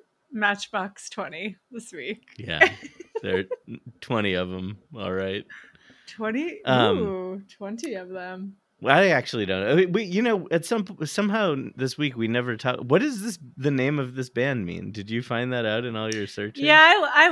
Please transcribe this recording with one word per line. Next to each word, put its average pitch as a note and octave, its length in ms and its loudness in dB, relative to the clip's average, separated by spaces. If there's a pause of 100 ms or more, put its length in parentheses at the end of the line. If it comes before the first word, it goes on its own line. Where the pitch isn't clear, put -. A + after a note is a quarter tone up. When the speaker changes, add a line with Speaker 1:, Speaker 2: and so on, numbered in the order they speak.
(320)
Speaker 1:
Matchbox G3+ 800 -4
Twenty F3+ 480 -10 (120)
this A#3 220 -16
week. F3 320 -12 (140)
Speaker 2:
Yeah. - 300 2 (540)
There F#2+ 180 0
are G2 40 0 (300)
Speaker 1:
<laughs> - 280 -18
Speaker 2:
twenty G#2 320 0
of F2+ 180 0
'em, F#2 260 -8 (180)
all G2 180 -6
right. F#2+ 320 -4 (600)
Speaker 1:
Twenty? A#3 580 -6
Speaker 2:
Um, B2 320 4
Speaker 1:
Ooh, F#3 440 -4 (140)
twenty A3+ 400 -10
of F#3 140 -12
them. F#3 460 -12 (260)
Speaker 2:
Well, C3 160 4
I F#3+ 100 6
actually B2 380 0
don't F#2+ 220 0
know. C3+ 80 4
We, F#3 120 6
we, G3 180 0
you F3+ 160 0
know, A3 300 0
at E3 120 2
some A3+ 220 -2
p-, E3+ 200 -8
somehow G3+ 480 0 (220)
this B2+ 220 -2
week C#3+ 180 -2
we A2+ 140 0
never B2 260 0
talk. B2+ 240 -2
What D3 220 2
does C4 200 -2
this, G#3 160 -6 (200)
the C#3 140 0
name C#3 280 2
of B2+ 160 -6
this C3 140 -6
band B2 360 -2
mean? F2+ 280 -8
Did G2+ 160 -10
you A#2 120 -2
find B2 300 -4
that A#2+ 140 -2
out A2 180 0
in A#2 140 -6
all A2 120 -4
your G#2+ 180 -2
searching? G#2+ 360 -6
Speaker 1:
Yeah, D4+ 160 8
I, D#4+ 460 8
I - 60 8